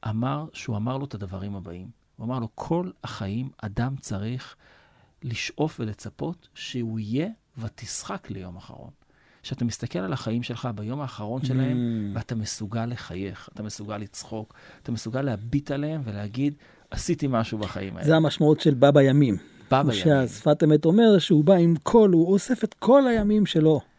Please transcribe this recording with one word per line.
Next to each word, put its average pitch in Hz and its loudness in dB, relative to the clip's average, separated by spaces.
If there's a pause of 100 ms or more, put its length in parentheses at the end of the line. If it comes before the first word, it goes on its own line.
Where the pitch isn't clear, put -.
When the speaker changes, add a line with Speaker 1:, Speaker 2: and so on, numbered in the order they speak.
Speaker 1:
אמר 131 -4
שהוא - -6
אמר 123 -4
לו 139 -6
את 139 -12
הדברים 98 -10
הבאים. 90 -12 (280)
הוא 117 -12
אמר 123 -4
לו, 113 -6
"כל 180 -4 (140)
החיים 110 -6
אדם 120 -6
צריך 110 -8 (680)
לשאוף 139 -6
ולצפות 131 -10
שהוא 113 -8
יהיה 117 -4 (300)
ותשחק - -10
ליום 90 -12
אחרון." - -20 (540)
שאתה 131 -4
מסתכל 113 -4
על - -4
החיים 120 -4
שלך 123 -8
ביום 110 -8
האחרון 123 -8
שלהם, 127 0
Speaker 2:
Mm. 113 -4
Speaker 1:
ואתה 113 -6
מסוגל 107 -6
לחייך, 95 -10
אתה 107 -12
מסוגל 104 -10
לצחוק, 107 -12 (300)
אתה - -8
מסוגל 117 -6
להביט 127 -4
עליהם 147 -4
ולהגיד, 113 -4 (380)
"עשיתי - -4
משהו 113 -2
בחיים 95 -6
האלה." - -6
Speaker 2:
זה 156 6
המשמעות 151 4
של 156 4
בא 139 6
בימים. 135 6 (340)
Speaker 1:
בא 135 4
Speaker 2:
משה 190 0
Speaker 1:
בימים. 147 6
Speaker 2:
השפת 151 2
אמת 151 6
אומר 208 6
שהוא 151 4
בא 180 8
עם 170 6
כל, 220 6
הוא 170 6
אוסף 202 0
את - -4
כל 269 6
הימים 214 2
שלו. 156 4 (180)